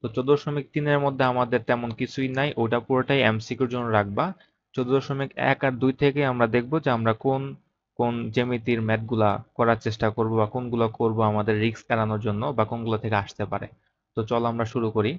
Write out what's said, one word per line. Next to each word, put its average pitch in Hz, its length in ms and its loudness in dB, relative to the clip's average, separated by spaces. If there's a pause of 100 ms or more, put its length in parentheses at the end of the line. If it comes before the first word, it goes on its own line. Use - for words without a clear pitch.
তো 123 140 -10
চোদ্দ 127 180 0
দশমিক 147 420 0
তিনের 147 300 2
মধ্যে 135 280 0
আমাদের 123 360 2
তেমন 120 220 0 (100)
কিছুই 131 280 -4 (100)
নাই, 143 100 0 (140)
ওটা 113 240 2
পুরোটাই 131 340 2 (100)
এমসিকিউর 117 440 -2
জন্য 120 120 -4 (120)
রাখবা। 101 260 0 (500)
চোদ্দ 127 220 -2
দশমিক 135 340 -2 (200)
এক 135 140 2
আর 131 180 2
দুই 131 100 4 (100)
থেকে 143 180 2 (120)
আমরা 120 220 2
দেখব 120 180 0 (120)
যে 143 120 2
আমরা 113 160 2 (120)
কোন 135 180 2 (560)
কোন 120 140 0 (220)
জ্যামিতির 120 540 0
ম্যাথগুলা 110 420 2 (260)
করার 117 280 2
চেষ্টা 110 320 0
করব 113 240 0
বা 110 140 4
কোনগুলো 120 320 0 (120)
করব 113 200 0 (120)
আমাদের 107 320 0
রিস্ক 113 300 -2
এড়ানোর 110 340 0
জন্য 104 160 -2 (140)
বা 110 140 2
কোনগুলো 113 320 -2
থেকে 110 220 0
আসতে - 260 -8
পারে। 101 160 -6 (500)
তো 117 40 -2 (100)
চলো 117 220 2
আমরা 117 200 -2
শুরু 113 240 0
করি 110 220 2